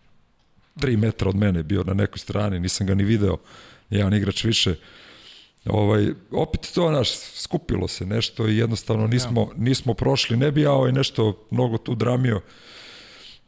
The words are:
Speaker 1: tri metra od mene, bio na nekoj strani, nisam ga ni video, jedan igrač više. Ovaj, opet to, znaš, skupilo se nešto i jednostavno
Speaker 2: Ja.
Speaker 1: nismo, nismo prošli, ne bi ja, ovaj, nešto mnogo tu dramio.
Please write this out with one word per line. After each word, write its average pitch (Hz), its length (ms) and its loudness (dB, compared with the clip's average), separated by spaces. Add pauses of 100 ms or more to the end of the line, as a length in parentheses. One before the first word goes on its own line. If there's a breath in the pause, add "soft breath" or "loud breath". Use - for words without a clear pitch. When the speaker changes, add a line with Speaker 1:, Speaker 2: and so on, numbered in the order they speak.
(760)
Speaker 1:
tri 135 200 0
metra 107 320 2
od 95 80 2
mene, 98 260 2
bio 92 220 -2
na 95 100 -2
nekoj 98 240 -2
strani, 101 420 -4
nisam 95 260 -2
ga 95 80 2
ni 98 100 2
video, 101 320 2 (540 loud breath)
jedan 101 240 2
igrač 98 300 0
više. - 300 0 (920 loud breath)
Ovaj, 104 420 2 (240)
opet - 280 -2 (100)
to, 175 180 2
znaš, 143 280 0
skupilo - 720 -4
se - 180 -8
nešto 110 420 -2
i 107 80 2
jednostavno 113 460 0
Speaker 2:
Ja. 113 60 2
Speaker 1:
nismo, 123 480 0
nismo 120 380 0
prošli, 131 420 0
ne 139 140 2
bi 147 120 2
ja, 143 100 4
ovaj, 131 200 2
nešto 120 580 0
mnogo 117 280 0
tu - 160 -6
dramio. 120 460 0 (1080 loud breath)